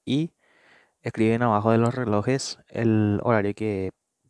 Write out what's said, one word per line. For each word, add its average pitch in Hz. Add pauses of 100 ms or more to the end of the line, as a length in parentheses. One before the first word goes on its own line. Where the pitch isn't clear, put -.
y 147 (680)
escriben 113
abajo 110
de 113
los 117
relojes 123 (100)
el 107
horario 104
que 98 (380)